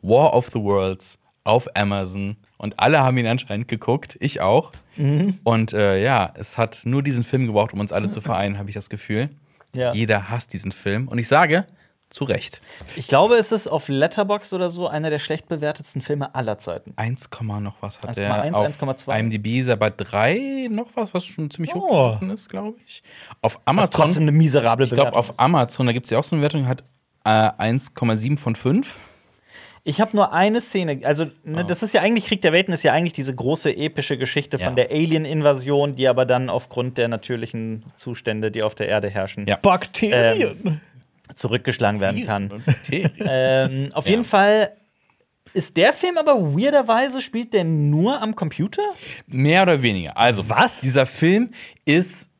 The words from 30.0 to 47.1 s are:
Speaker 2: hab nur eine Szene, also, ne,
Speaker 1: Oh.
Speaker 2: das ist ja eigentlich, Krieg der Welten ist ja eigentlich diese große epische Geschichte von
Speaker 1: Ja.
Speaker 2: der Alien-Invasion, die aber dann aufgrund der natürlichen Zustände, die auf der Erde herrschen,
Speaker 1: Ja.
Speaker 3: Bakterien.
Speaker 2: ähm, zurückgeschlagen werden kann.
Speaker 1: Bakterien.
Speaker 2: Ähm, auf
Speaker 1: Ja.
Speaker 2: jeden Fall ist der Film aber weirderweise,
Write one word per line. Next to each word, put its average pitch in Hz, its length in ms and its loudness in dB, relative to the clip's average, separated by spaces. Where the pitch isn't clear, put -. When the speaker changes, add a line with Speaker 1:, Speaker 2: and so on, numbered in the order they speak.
Speaker 2:
hab 220 140 0
nur 208 200 2
eine 214 260 2
Szene, 165 440 -2
also, 151 200 0
ne, 156 180 -4
Speaker 1:
Oh. 175 40 -2
Speaker 2:
das 175 160 -2
ist 214 120 -2
ja 196 80 4
eigentlich, 214 240 2
Krieg 196 160 -2
der 160 100 4
Welten 185 220 2
ist 151 100 -2
ja 147 80 6
eigentlich 165 220 0
diese 135 200 -4
große 131 400 0
epische 147 440 -4
Geschichte 135 400 -4
von 127 180 -2
Speaker 1:
Ja. 123 80 4
Speaker 2:
der - 60 -4
Alien-Invasion, 143 1080 0
die 131 120 0
aber 123 180 2
dann 123 240 0
aufgrund 123 480 -4
der 117 100 2
natürlichen 113 760 -8
Zustände, 110 540 -6
die 110 120 -4
auf 107 120 -2
der 107 140 -4
Erde 104 200 0
herrschen, 98 380 -6
Speaker 1:
Ja. 101 100 2
Speaker 3:
Bakterien. 202 1080 2
Speaker 2:
ähm, 156 160 -2
zurückgeschlagen 110 680 -2
werden 98 260 -2
kann. 101 220 -4
Speaker 1:
Bakterien. 139 540 0
Speaker 2:
Ähm, 131 760 0
auf 151 100 -4
Speaker 1:
Ja. 170 60 -2
Speaker 2:
jeden 226 140 2
Fall 208 460 4
ist - 240 -2
der 233 160 6
Film 359 240 -2
aber 302 160 4
weirderweise, 254 680 2